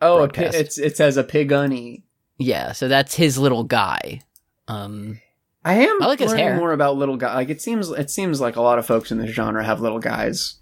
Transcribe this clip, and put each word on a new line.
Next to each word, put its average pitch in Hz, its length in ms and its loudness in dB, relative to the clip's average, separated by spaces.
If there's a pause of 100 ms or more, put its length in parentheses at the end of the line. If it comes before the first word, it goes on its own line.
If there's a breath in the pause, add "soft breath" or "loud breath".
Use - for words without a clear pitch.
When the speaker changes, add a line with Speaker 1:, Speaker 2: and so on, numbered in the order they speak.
Speaker 1:
Oh, 165 220 6
a 139 40 4
pi-, 143 160 -4
Speaker 2:
broadcast." 165 140 -2
Speaker 1:
it's, 151 220 -2
it 147 180 -2
says 143 180 4
a 135 80 2
pigunny. 139 800 0 (360)
Speaker 2:
Yeah, 90 320 -2
so - 160 -6
that's 135 280 2
his 147 220 2
little 127 260 2
guy. 104 580 -2 (460)
Um, 104 520 -10 (460)
Speaker 1:
I 175 80 2 (120)
am 415 160 2
Speaker 2:
I - 60 2
like 269 120 2
his 254 120 2
Speaker 1:
learning 156 160 2
Speaker 2:
hair. - 80 2
Speaker 1:
more 170 160 0
about 143 240 2
little 139 220 0
guy. 120 180 -2
Like, 131 140 -2
it 156 120 -8
seems, 220 280 -4
it 143 200 -6
seems 175 300 -2
like 117 160 -2
a 117 60 0
lot 120 180 4
of 117 60 -2
folks 113 260 0
in 113 60 -2
this 110 140 -4
genre 110 340 -2
have 110 160 0
little 113 180 -2
guys. 113 640 -4